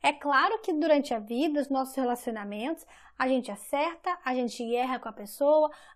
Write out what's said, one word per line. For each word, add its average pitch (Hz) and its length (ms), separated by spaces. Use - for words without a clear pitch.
É 302 100
claro 302 480
que - 120
durante 294 420
a 226 40
vida, 262 420
os 277 80
nossos 262 260
relacionamentos, 240 920
a 262 100
gente 262 220
acerta, 330 760
a 254 100
gente 240 400
erra 254 240
com 247 100
a 220 40
pessoa, 294 580